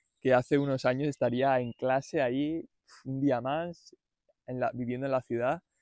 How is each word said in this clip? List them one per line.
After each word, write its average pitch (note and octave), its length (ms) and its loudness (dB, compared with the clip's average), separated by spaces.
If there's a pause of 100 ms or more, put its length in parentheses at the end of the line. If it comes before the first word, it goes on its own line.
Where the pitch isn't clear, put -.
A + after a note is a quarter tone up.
(200)
que C3 140 2
hace B2+ 240 4
unos C#3 280 0
años C3 220 0
estaría B2+ 520 2
en A#2 120 -4
clase C3+ 500 -2
ahí D3 440 -2 (380)
un C3+ 160 -4
día C3 220 2
más, E3 520 -6 (520)
en B2+ 140 -6
la, A#2 120 0
viviendo B2 340 -4
en C3+ 60 -2
la C3 100 2
ciudad, B2 400 -2 (200)